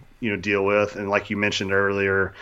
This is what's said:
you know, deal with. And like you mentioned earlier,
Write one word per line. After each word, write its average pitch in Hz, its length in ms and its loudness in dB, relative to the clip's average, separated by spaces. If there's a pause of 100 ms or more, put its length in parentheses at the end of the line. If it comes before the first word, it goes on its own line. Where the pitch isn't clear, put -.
(200)
you 113 100 -2
know, 104 60 -2
deal 98 280 0
with. 104 300 2
And 98 160 -4
like 101 180 0
you 104 80 -4
mentioned 101 360 -2
earlier, 98 680 0